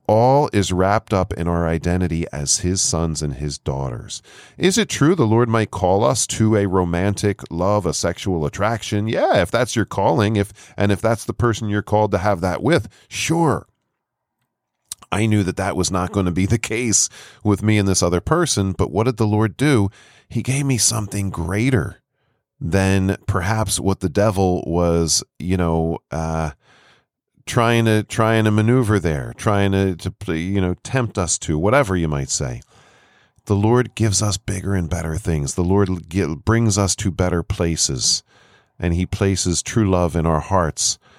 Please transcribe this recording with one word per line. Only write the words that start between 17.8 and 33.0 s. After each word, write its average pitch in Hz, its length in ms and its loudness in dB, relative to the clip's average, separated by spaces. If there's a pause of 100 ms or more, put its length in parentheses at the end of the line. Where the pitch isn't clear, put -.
this 95 140 2
other 87 180 2
person, 147 520 0
but - 180 -2
what 104 140 0
did 123 120 0
the 110 100 2
Lord 107 300 0
do? 123 340 2 (380)
He 117 140 -6
gave 139 240 -2
me 135 100 2
something 101 540 -2
greater 104 680 -2 (600)
than 95 560 2 (100)
perhaps 104 520 -2
what 95 220 -2
the 92 80 -2
devil 95 580 0
was, 85 560 2 (160)
you 90 180 -2
know, 82 420 0 (120)
uh, 80 400 -4 (960)
trying 117 380 2
to, 110 200 4
trying 113 400 2
to 107 60 4
maneuver 107 480 4
there, 73 380 -2
trying 101 360 0
to, 95 240 2
to, - 380 -8
you 92 260 -2
know, 90 220 0
tempt 127 360 -4
us 87 200 -2
to, 78 200 -2
whatever 101 380 2
you 85 120 0
might 69 200 -2
say. 62 320 -6 (880)